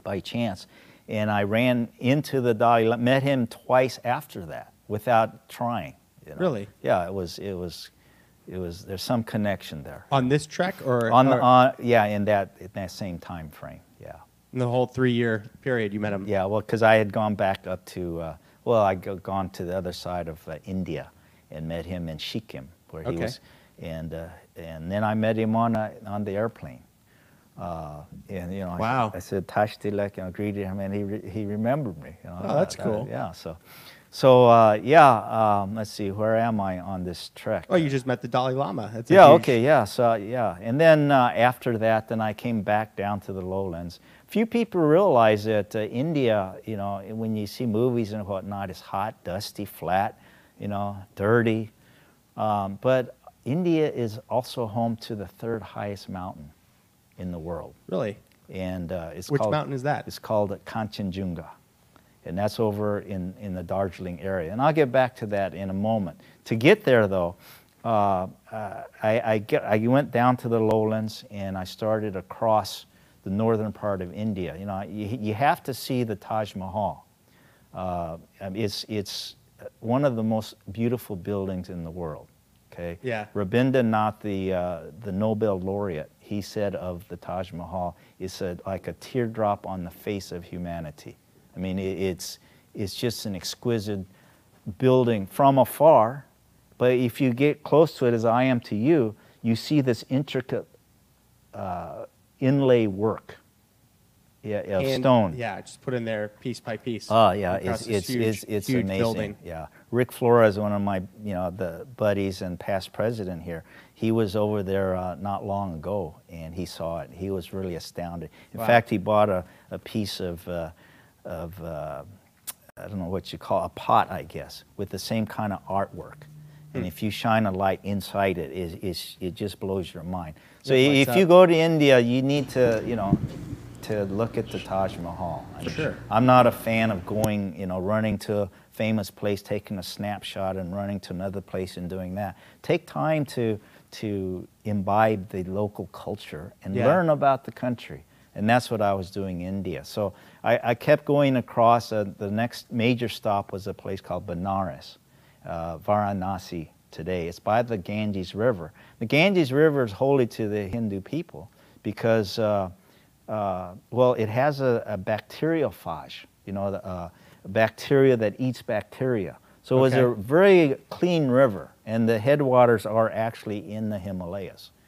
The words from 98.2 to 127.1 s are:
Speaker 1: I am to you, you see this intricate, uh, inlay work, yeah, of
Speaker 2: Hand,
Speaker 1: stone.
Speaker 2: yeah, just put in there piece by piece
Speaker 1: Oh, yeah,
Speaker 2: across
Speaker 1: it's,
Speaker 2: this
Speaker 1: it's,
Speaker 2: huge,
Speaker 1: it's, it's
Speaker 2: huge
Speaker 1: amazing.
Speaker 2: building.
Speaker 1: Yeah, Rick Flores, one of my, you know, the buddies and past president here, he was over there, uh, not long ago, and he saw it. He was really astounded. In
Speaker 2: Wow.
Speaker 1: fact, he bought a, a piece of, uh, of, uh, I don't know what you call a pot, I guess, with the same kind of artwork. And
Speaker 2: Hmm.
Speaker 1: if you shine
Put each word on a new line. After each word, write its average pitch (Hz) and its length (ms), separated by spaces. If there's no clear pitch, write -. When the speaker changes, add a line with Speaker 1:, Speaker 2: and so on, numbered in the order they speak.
Speaker 1:
I 117 180
am 131 180
to - 140
you, 117 400
you 113 140
see 151 240
this 127 300
intricate, 131 580
uh, 170 520
inlay 131 460
work, 98 500
yeah, 104 160
of 95 240
Speaker 2:
Hand, 131 200
Speaker 1:
stone. 113 320
Speaker 2:
yeah, 107 260
just - 200
put 127 140
in 117 100
there 107 220
piece 123 200
by 110 180
piece 113 320
Speaker 1:
Oh, 107 220
yeah, 95 240
Speaker 2:
across 98 240
Speaker 1:
it's, 107 80
Speaker 2:
this 110 100
Speaker 1:
it's, 95 120
Speaker 2:
huge, 123 160
Speaker 1:
it's, 110 220
it's 104 200
Speaker 2:
huge 127 160
Speaker 1:
amazing. 98 180
Speaker 2:
building. 110 420
Speaker 1:
Yeah, 80 240
Rick 120 220
Flores, 113 480
one 104 120
of 101 100
my, 98 200
you 104 100
know, 90 160
the 85 380
buddies 98 460
and 90 160
past 95 340
president 104 480
here, 82 220
he 110 160
was 110 240
over 107 260
there, 95 340
uh, 90 200
not 98 300
long 98 300
ago, 87 420
and 80 240
he 87 120
saw 82 340
it. 71 120
He 92 200
was 95 220
really 95 220
astounded. 85 540
In 113 60
Speaker 2:
Wow. 113 80
Speaker 1:
fact, 117 220
he 110 100
bought 104 300
a, 90 160
a 92 80
piece - 400
of, 87 280
uh, 85 220
of, 85 400
uh, 76 400
I - 100
don't 98 120
know 87 60
what 90 280
you - 60
call 92 240
a 87 60
pot, - 420
I 85 100
guess, - 420
with 101 120
the - 100
same 113 260
kind 104 280
of 90 140
artwork. 95 580
And 123 80
Speaker 2:
Hmm. 92 40
Speaker 1:
if - 140
you 110 80
shine 110 380